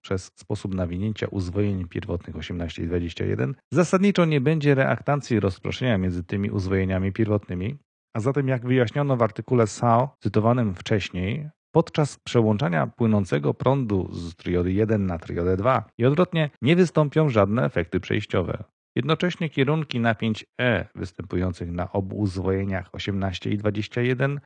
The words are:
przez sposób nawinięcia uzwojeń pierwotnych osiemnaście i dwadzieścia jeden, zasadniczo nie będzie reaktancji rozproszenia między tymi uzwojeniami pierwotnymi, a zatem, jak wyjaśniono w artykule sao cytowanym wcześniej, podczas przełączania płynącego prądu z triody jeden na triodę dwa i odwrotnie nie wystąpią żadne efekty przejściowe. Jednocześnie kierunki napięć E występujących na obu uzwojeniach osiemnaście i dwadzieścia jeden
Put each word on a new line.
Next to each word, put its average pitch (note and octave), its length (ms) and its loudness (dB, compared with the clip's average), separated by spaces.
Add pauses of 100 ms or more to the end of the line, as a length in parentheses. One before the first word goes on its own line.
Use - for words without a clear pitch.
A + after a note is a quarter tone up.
przez - 340 -6
sposób G2 400 -6
nawinięcia F#2 520 -4
uzwojeń F#2+ 600 -2
pierwotnych F2 480 -8
osiemnaście E2+ 480 -8
i E2+ 40 -4
dwadzieścia E2+ 380 -2
jeden, A#2+ 300 -2 (160)
zasadniczo F3+ 540 4
nie D3+ 160 2
będzie D3 340 4
reaktancji C3+ 640 0
rozproszenia G2 580 0
między F2+ 260 -2
tymi G2+ 280 -4
uzwojeniami F#2+ 600 0
pierwotnymi, G#2 640 -2 (360)
a A#2 60 -4
zatem, C3+ 280 0
jak B2 180 -2
wyjaśniono C3 520 2
w A#2 40 2
artykule A2+ 460 2
sao A#2+ 520 2
cytowanym A2 560 2
wcześniej, A2 720 -4 (220)
podczas - 480 0
przełączania A#2+ 680 0
płynącego A2+ 640 0
prądu G#2+ 600 0
z E2+ 220 -10
triody F2+ 380 0
jeden G#2 320 2
na E2+ 140 -4
triodę F2+ 380 -2
dwa A#2 400 0
i A#2 80 0
odwrotnie D#3 440 2 (120)
nie D#3 140 4
wystąpią D#3 540 2
żadne A2 360 4
efekty F2+ 340 -2
przejściowe. G2+ 640 -2 (320)
Jednocześnie D#3 540 0
kierunki C#3+ 500 0
napięć A2+ 460 0 (160)
E G#2+ 340 2
występujących F2+ 760 -4
na F2+ 200 -4
obu G2+ 260 -4
uzwojeniach F#2+ 760 -2
osiemnaście G2 580 -4
i G#2 80 0
dwadzieścia G#2 440 -4
jeden C3+ 440 -2